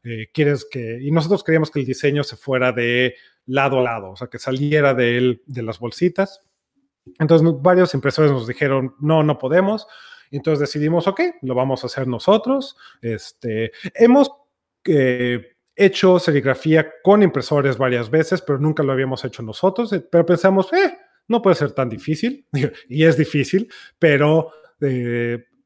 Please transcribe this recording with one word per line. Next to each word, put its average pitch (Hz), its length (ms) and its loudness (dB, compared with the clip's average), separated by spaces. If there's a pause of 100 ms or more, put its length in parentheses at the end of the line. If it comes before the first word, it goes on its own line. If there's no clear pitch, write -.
eh, 113 320 -12
quieres 147 360 0
que", 117 300 -10
y 143 100 -6
nosotros 165 340 0
queríamos 160 260 0
que 147 100 -4
el 127 60 -4
diseño 143 380 -2
se - 120 -12
fuera 127 360 -2
de 120 420 0 (320)
lado 135 320 0
a 127 40 2
lado, 113 280 -6
o 98 60 -18
sea, 120 120 -12
que - 100 -16
saliera 143 540 0
de 120 240 0
él, 123 300 0
de 123 160 -10
las 113 160 -8
bolsitas. 175 640 -4 (760)
Entonces, 160 240 4
no-, 160 160 2
varios 180 360 2
impresores 143 360 0
nos 123 160 -2
dijeron, 131 540 -2
"No, 156 220 2
no 151 160 0
podemos". 185 480 0 (440)
Entonces 143 300 -2
decidimos, 160 460 -2
"Ok, 196 140 -2 (200)
lo 131 140 -6
vamos 131 300 -2
a - 20 -8
hacer 131 200 -6
nosotros". 214 720 -2 (240)
Este, 113 720 -8 (220)
hemos, 247 360 4 (560)
eh, 123 680 0 (220)
hecho 190 420 4
serigrafía 156 680 2 (160)
con 208 200 6
impresores 139 560 0
varias 123 320 -2
veces, 156 320 0
pero 143 160 -2
nunca 151 240 0
lo 139 100 0
habíamos 131 320 -4
hecho 127 180 -12
nosotros, 190 500 -2
eh, 180 80 -2
pero 170 240 2
pensamos, 185 480 2
"Eh, 370 260 0 (300)
no 233 140 0
puede 185 140 4
ser 143 160 -4
tan 131 160 -4
difícil", 156 640 -6
<laughs> - 360 -4
y 156 160 0
es 160 120 6
difícil, 151 520 0 (300)
pero, 156 540 2 (280)
eh, 120 640 -4 (220)